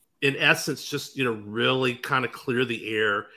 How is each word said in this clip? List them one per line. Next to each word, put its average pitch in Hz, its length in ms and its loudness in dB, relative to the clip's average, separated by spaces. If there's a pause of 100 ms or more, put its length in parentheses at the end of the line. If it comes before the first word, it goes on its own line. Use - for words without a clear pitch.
(220)
in 139 140 2
essence, 156 540 0
just, - 260 -8
you 139 80 -2
know, 113 220 0
really 123 500 2
kind 131 300 -2
of 117 80 -4
clear 123 320 0
the 113 280 -4
air, 107 440 2